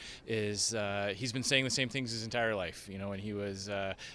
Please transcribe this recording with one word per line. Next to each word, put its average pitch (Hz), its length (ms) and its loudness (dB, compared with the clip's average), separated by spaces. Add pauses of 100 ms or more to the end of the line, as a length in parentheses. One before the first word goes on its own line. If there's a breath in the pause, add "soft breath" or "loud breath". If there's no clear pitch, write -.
(260 loud breath)
is, 104 480 2
uh, 101 420 0
he's 117 160 -2
been 127 120 -2
saying 131 220 6
the 127 40 2
same 123 200 2
things 127 200 -2
his 113 140 -4
entire 113 320 2
life. 90 360 -4
You 95 60 -6
know, 98 120 -4
when 98 100 -4
he 104 140 -4
was, 101 360 -4
uh, 98 240 0 (220 loud breath)